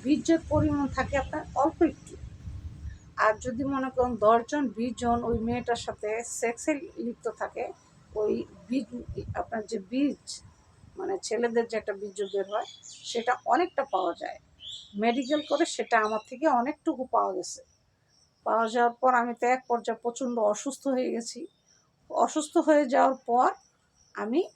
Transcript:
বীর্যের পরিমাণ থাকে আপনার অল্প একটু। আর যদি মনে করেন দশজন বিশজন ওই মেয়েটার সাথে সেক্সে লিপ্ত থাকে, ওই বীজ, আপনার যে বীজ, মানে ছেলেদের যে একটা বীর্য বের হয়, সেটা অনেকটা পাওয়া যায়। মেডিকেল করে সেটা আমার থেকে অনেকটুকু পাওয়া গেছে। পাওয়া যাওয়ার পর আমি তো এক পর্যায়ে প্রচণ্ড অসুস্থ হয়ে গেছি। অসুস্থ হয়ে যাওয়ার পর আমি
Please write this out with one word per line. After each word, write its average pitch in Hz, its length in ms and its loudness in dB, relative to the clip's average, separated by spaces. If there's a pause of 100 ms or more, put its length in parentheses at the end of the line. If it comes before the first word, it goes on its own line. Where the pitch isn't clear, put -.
বীর্যের 302 360 4 (100)
পরিমাণ 294 380 4
থাকে 262 300 -2
আপনার 262 280 -4 (100)
অল্প 294 280 2
একটু। - 320 -2 (1000)
আর 214 240 4
যদি 247 220 -4
মনে 262 260 -2
করেন 247 260 0
দশজন 233 520 4
বিশজন 233 560 -2
ওই 233 160 0
মেয়েটার 240 360 -2
সাথে 220 500 -6
সেক্সে - 480 -2
লিপ্ত 240 560 -6 (100)
থাকে, 220 320 -6 (440)
ওই 220 280 0 (260)
বীজ, 247 160 -2 (500)
আপনার 220 300 -6
যে 208 140 -6
বীজ, 254 640 -4 (540)
মানে 381 260 -4
ছেলেদের 226 440 0
যে 226 100 -4
একটা 208 160 -4
বীর্য 202 300 -6
বের 196 260 -2
হয়, 220 160 -2 (180)
সেটা - 520 -4 (100)
অনেকটা 269 460 2
পাওয়া 180 280 0
যায়। - 200 -10 (560)
মেডিকেল 240 540 0
করে 294 160 2
সেটা 226 340 0
আমার 214 200 0 (100)
থেকে 262 180 0
অনেকটুকু 254 640 0
পাওয়া 202 220 2
গেছে। - 280 -8 (840)
পাওয়া 226 260 2
যাওয়ার 240 320 4
পর 254 120 6
আমি 240 200 2
তো 240 140 0
এক 254 200 2
পর্যায়ে 226 340 -2
প্রচণ্ড 240 380 -4
অসুস্থ 214 480 0
হয়ে 254 240 0
গেছি। 233 360 -8 (640)
অসুস্থ 240 480 2
হয়ে 294 280 6
যাওয়ার 262 300 4 (100)
পর 254 260 4 (640)
আমি 226 420 -2